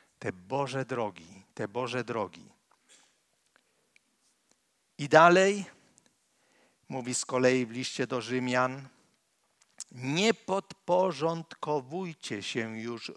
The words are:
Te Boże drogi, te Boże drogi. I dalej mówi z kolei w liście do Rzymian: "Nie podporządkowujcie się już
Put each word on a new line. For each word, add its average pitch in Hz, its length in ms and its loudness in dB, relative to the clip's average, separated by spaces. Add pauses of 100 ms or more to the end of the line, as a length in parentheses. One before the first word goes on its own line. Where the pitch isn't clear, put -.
(200)
Te 104 140 -6
Boże 131 520 -4
drogi, 98 680 -6
te 107 140 -8
Boże 120 360 -4
drogi. 110 480 -6 (2500)
I 143 120 -6
dalej 185 560 8 (1200)
mówi 123 260 -6
z - 100 -4
kolei 127 400 4
w 110 60 -10
liście 127 360 -4
do 123 140 -4
Rzymian: 127 680 -2 (1040)
"Nie 151 420 2
podporządkowujcie 165 2000 -4
się 113 360 -4
już 117 380 -8